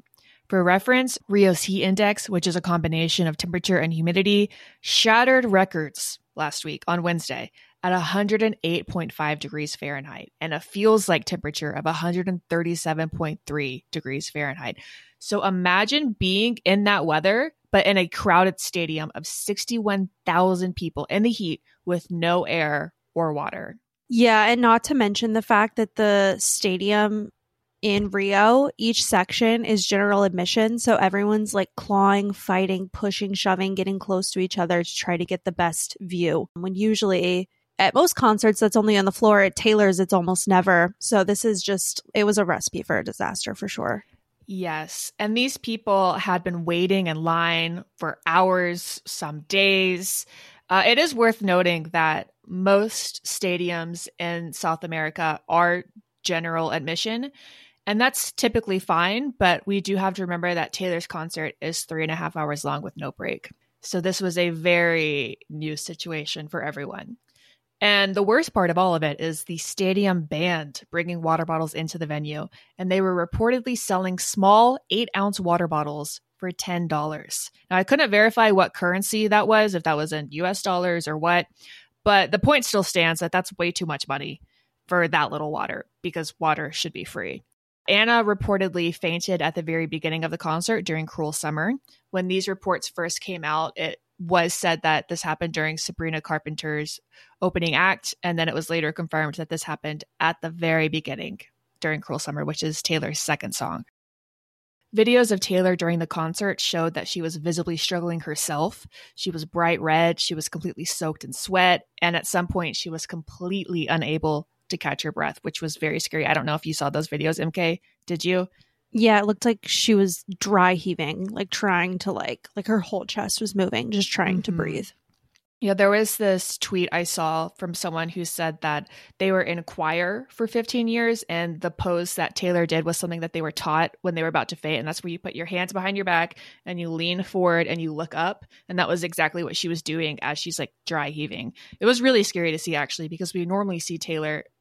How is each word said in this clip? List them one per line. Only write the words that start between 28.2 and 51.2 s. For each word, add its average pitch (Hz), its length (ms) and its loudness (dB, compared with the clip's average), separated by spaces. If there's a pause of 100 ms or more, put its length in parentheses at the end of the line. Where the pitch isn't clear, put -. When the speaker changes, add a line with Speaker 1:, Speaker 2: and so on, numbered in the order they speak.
Speaker 2:
each 226 260 2
section 226 640 2
is 208 200 2
general 202 380 4
admission. 208 560 2
So 226 160 4
everyone's, 208 580 2
like, 190 220 0
clawing, 202 560 4
fighting, 190 600 -2
pushing, 202 400 -4
shoving, 190 420 0
getting 190 240 -2
close 190 320 -2
to 190 80 -4
each 185 180 -2
other 175 260 2
to - 120 -10
try 175 220 -2
to 170 80 -2
get 185 180 -6
the 185 80 -2
best 170 480 -2
view. 170 540 0
When 185 220 -6
usually 190 760 0 (280)
at 196 160 4
most 330 200 6
concerts, 214 480 4
that's 220 160 4
only 214 180 4
on 196 80 4
the 190 80 2
floor. 208 300 6
At 190 160 2
Taylor's, 208 420 4
it's 190 140 0
almost 180 340 2
never. 180 520 6
So 196 260 2
this 202 180 0
is 208 180 2
just, - 400 -2 (120)
it 208 100 4
was 208 140 4
a 202 80 4
recipe - 380 -2
for 131 160 0
a - 40 -4
disaster - 500 -6
for 202 140 -8
sure. - 380 -6 (400)
Speaker 1:
Yes. 170 720 -8
And 208 160 -2
these 254 220 0
people 196 560 0
had 180 280 -2
been 175 220 -6
waiting 180 440 2
in 156 140 -2
line 165 600 0 (140)
for 165 280 -8
hours, 175 800 2
some 151 360 -8
days. 190 840 2 (440)
Uh, 190 160 6
it 240 120 6
is 302 160 4
worth 226 280 4